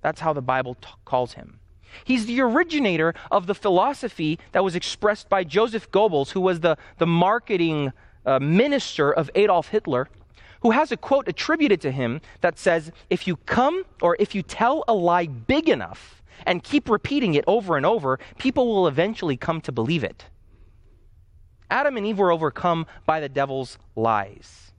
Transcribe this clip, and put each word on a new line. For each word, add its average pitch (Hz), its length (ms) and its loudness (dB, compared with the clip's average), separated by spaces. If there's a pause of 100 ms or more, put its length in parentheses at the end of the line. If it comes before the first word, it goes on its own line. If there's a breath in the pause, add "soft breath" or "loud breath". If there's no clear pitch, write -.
That's 151 200 -4
how 160 120 -2
the 143 80 -4
Bible 127 360 -4
t-, - 120 -20 (160)
calls 127 280 -2
him. - 260 -20 (460 loud breath)
He's 240 220 0
the 240 140 -2
originator 240 720 2 (200 loud breath)
of 185 160 0
the 196 80 -2
philosophy 185 840 0 (140 loud breath)
that 180 100 2
was 180 140 -2
expressed - 520 -2
by 196 140 2
Joseph 208 480 -2
Goebbels, 180 400 2
who 190 100 -2
was 180 200 0
the, 160 180 2 (200 loud breath)
the 165 100 2
marketing, 170 840 0 (320 soft breath)
uh, 135 140 2
minister 165 760 2
of 156 220 0
Adolf 196 340 2
Hitler, 139 400 -2 (520 soft breath)
who 226 120 4
has 294 180 2
a 240 60 -4
quote 277 320 0
attributed 294 520 0
to 135 120 -4
him 131 280 -4 (200 loud breath)
that 175 180 0
says, 165 320 0 (180 soft breath)
"If - 200 -2
you 175 80 -2
come, 320 480 0 (180)
or 175 160 4
if - 160 -2
you 190 80 -4
tell 262 460 -2
a 233 40 2
lie 175 340 2
big 240 420 0
enough 101 520 -4 (260 loud breath)
and 175 180 -2
keep 277 260 -2
repeating 220 440 0
it 143 120 2
over 190 300 0
and 139 100 0
over, 147 320 0 (200 loud breath)
people 254 280 0
will 196 220 2
eventually 156 480 -2
come 160 240 -4
to - 100 -10
believe 127 320 -2
it." - 220 -8 (1500)
Adam 269 260 0
and 202 80 -4
Eve 208 140 -4
were 185 140 4
overcome 165 540 -2 (200 loud breath)
by 156 140 0
the 143 80 -8
devil's 135 500 -4 (160)
lies. 107 840 -4